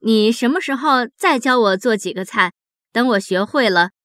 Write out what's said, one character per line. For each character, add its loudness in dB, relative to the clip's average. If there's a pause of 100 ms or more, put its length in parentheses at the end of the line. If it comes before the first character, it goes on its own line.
你 2
什 -2
么 0
时 -4
候 0 (100)
再 0
教 0
我 2
做 0
几 -8
个 -8
菜？ -2 (380)
等 0
我 2
学 -2
会 0
了， 0 (120)